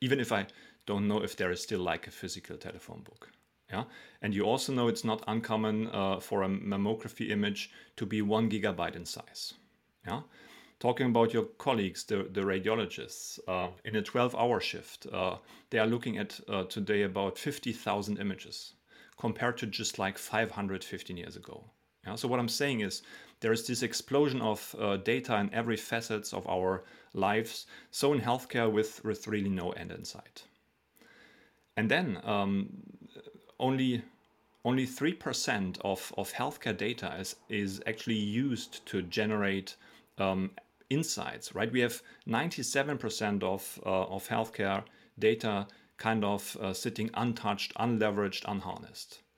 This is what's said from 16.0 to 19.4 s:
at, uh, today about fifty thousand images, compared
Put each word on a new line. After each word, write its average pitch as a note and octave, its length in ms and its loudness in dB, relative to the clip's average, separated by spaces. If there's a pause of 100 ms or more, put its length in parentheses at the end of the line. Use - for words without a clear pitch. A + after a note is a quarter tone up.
at, G#2 320 -6
uh, A2 160 0
today G#2 380 2
about G2 340 0
fifty C#3 360 -4
thousand G#2 460 -2
images, F#2+ 540 -6 (460)
compared A#2 400 0